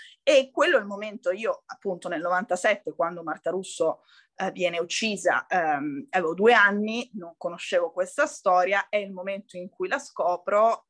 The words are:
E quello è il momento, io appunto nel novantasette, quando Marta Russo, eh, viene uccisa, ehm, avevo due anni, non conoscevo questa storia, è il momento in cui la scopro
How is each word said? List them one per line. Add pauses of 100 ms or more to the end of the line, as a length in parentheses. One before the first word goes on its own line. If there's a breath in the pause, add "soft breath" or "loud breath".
(220 loud breath)
E
quello
è
il
momento,
io
appunto
nel
novantasette,
quando
Marta
Russo, (320 soft breath)
eh,
viene
uccisa,
ehm,
avevo
due
anni,
non
conoscevo
questa
storia,
è
il
momento
in
cui
la
scopro